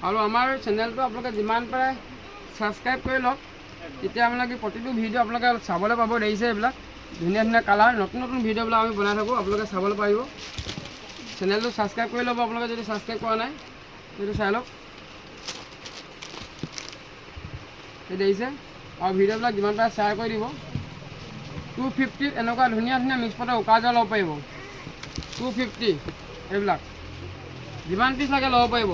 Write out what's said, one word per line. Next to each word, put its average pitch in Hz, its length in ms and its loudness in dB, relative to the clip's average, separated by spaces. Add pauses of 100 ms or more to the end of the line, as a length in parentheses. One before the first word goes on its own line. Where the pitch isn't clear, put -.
আৰু 196 100 2 (100)
আমাৰ 240 200 4 (180)
চেনেলটো 226 420 0
আপোনালোকে 240 320 -4
যিমান 220 240 2 (100)
পাৰে 262 160 2 (680)
ছাবস্ক্ৰাইব 240 500 0
কৰি 262 200 2
লওক, 269 120 2 (640)
তেতিয়া 190 280 2
আপোনালোকে 247 340 0
প্ৰতিটো 220 260 -4 (100)
ভিডিঅ' 220 240 2
আপোনালোকে 233 260 2 (200)
চাবলৈ 202 320 2
পাব। 226 100 4 (140)
দেখিছে, 214 280 2
এইবিলাক 226 220 2 (460)
ধুনীয়া 196 260 4
ধুনীয়া 226 240 6
কালাৰ, 214 200 10 (120)
নতুন 190 220 -2
নতুন 254 220 -2
ভিডিঅ'বিলাক 226 360 4
আমি 226 160 2
বনাই 202 200 4
থাকোঁ, 214 220 2
আপোনালোকে 208 320 2
চাবলৈ 196 300 2
পাৰিব। 208 160 4 (1200)
চেনেলটো 208 380 2
ছাবস্ক্ৰাইব 220 360 0
কৰি 240 160 0
ল'ব 240 160 0
আপোনালোকে, 233 280 -2
যদি 233 160 -4
ছাবস্ক্ৰাইব 214 360 -4
কৰা 220 180 2
নাই, 262 80 -4 (640)
সেইটো 202 260 -4
চাই 190 140 2
লওক। 247 120 -2 (3500)
এই 185 100 -6
দেখিছে, 196 240 4 (560)
আৰু 190 160 2
ভিডিঅ'বিলাক 220 380 4
যিমান 202 220 2
পাৰে 226 180 4
শ্বেয়াৰ 208 220 4
কৰি 226 140 -2
দিব। 220 120 0 (1300)
টু - 80 -4 (140)
ফিফটিত 269 440 0
এনেকুৱা 233 240 2 (100)
ধুনীয়া 233 260 2
ধুনীয়া 262 220 2
মিক্স 226 160 -2
পাটৰ 240 240 0
উকা 220 200 6
যোৰা 240 160 4
ল'ব 226 140 6
পাৰিব। 196 180 4 (1040)
টু 240 100 -4 (100)
ফিফটি 233 340 0 (640)
এইবিলাক 202 260 2 (1080)
যিমান 220 300 4
পিচ 285 160 0
লাগে 262 200 4
ল'ব 240 100 8 (100)
পাৰিব। 220 180 4